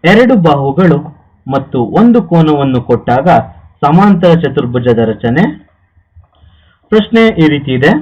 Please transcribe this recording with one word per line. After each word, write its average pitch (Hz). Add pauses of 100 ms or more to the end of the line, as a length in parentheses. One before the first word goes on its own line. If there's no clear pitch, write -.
ಎರಡು 226
ಬಾಹುಗಳು 147 (480)
ಮತ್ತು 135
ಒಂದು 220
ಕೋನವನ್ನು 151
ಕೊಟ್ಟಾಗ 123 (560)
ಸಮಾಂತರ 175
ಚತುರ್ಭುಜದ 123
ರಚನೆ. 117 (1500)
ಪ್ರಶ್ನೆ 220
ಈ 160
ರೀತಿ 139
ಇದೆ 131 (120)